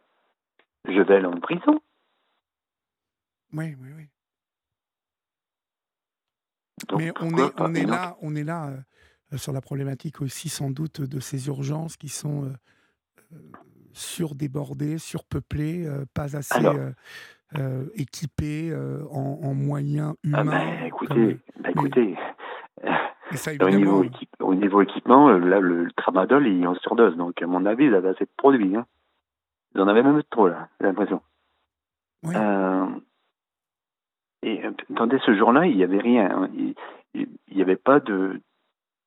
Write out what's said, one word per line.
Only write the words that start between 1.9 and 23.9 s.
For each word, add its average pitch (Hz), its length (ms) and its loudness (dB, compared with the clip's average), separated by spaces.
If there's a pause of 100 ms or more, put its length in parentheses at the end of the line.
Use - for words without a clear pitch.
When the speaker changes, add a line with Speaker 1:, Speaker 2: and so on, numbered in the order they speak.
Speaker 2:
Oui, 156 280 -8
oui, 127 160 -20
oui. 151 120 -20 (2750)
Speaker 1:
Donc, 156 120 -2
Speaker 2:
Mais 165 100 -4
on 165 180 -6
Speaker 1:
pourquoi 165 180 2
Speaker 2:
est, - 100 -6
Speaker 1:
pas 170 120 -2
Speaker 2:
on 165 60 -4
est 165 80 -2
Speaker 1:
une 196 80 0
Speaker 2:
là, 180 180 -4
Speaker 1:
enquête ? 175 140 -18
Speaker 2:
on 151 140 -8
est 147 80 -6
là, 156 260 -8 (600)
euh, 139 60 -10
sur 143 140 -10
la 135 80 -6
problématique 135 600 -8
aussi, 139 280 -8
sans 139 220 -6
doute, 151 300 -8
de 135 200 -8
ces 131 280 -8
urgences 143 480 -6
qui 147 120 -16
sont, 147 360 -6
euh, 135 40 -10 (840)
euh, 151 60 -20 (540)
surdébordées, 147 1080 -8
surpeuplées, 156 880 -8
euh, 139 260 -8
pas 147 240 -6
assez, - 220 -2
Speaker 1:
Alors. - 160 4
Speaker 2:
euh, 135 160 -6 (640)
euh, 135 380 -4
équipées, 156 760 -6
euh, 139 380 -8
en, 139 320 -6
en 139 120 -4
moyens 143 600 -2 (180)
Speaker 1:
Ah, 147 100 2
Speaker 2:
humains, - 20 2
Speaker 1:
ben, 160 420 -2
écoutez, - 280 -6
Speaker 2:
comme, 113 120 6
Speaker 1:
ben, - 120 0 (260)
Speaker 2:
mais - 60 -4
Speaker 1:
écoutez, 127 460 2 (1160)
Speaker 2:
et 147 40 -8
ça, 156 160 -6
Speaker 1:
au - 20 -6
niveau 95 140 4
Speaker 2:
évidemment. 98 340 6